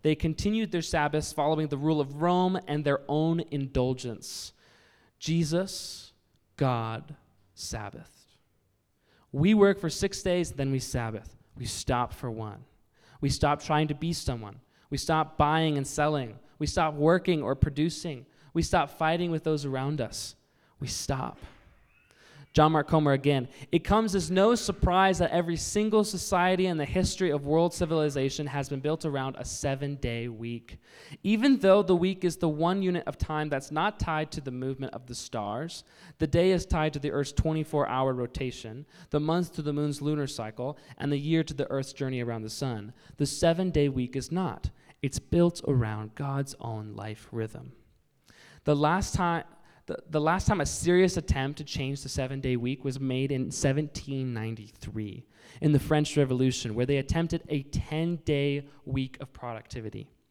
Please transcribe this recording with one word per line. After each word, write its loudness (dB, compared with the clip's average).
They 4
continued 0
their -2
Sabbaths 0
following 2
the -2
rule 2
of -2
Rome 2
and -2
their 2
own 2
indulgence. -4
Jesus, -2
God, -2
Sabbath. -12
We 4
work 6
for -2
six -4
days, 0
then -2
we 0
Sabbath. -6
We -8
stop -2
for -8
one. -8
We 0
stop 2
trying 2
to -2
be -4
someone. -6
We -4
stop 0
buying 4
and -2
selling. -2
We -2
stop 0
working 4
or 0
producing. -2
We 2
stop 2
fighting 0
with -2
those 0
around -2
us. -6
We -6
stop. -6
John 8
Mark 2
Comer 4
again. 2
"It 2
comes 2
as 0
no 6
surprise 2
that 2
every 0
single 2
society 2
in 0
the -2
history 0
of 0
world 4
civilization 0
has -4
been -4
built -2
around -4
a -10
seven-day -4
week. -10
Even 4
though 8
the 6
week 2
is 0
the 2
one 2
unit 0
of -6
time -2
that's -4
not -2
tied -2
to -8
the -8
movement -6
of -10
the -12
stars, -6
the 0
day 4
is 2
tied 0
to -4
the -2
Earth's -2
twenty-four 2
hour 2
rotation, -6
the 2
month 2
to -6
the -2
moon's -2
lunar 0
cycle, -8
and -2
the 2
year 2
to -4
the -2
Earth's -4
journey -4
around -4
the -8
sun. -6
The 2
seven-day 2
week -2
is -6
not. -4
It's -2
built 2
around 0
God's -4
own -8
life -10
rhythm." -6
The 4
last 0
time, 0
the, -8
the 2
last 2
time 4
a 2
serious 4
attempt -2
to -8
change -4
the -10
seven-day -2
week -2
was -4
made 0
in -2
seventeen -2
ninety-three -8
in 4
the 6
French 2
Revolution, 0
where 0
they 2
attempted -2
a -2
ten-day -2
week -4
of -14
productivity. -10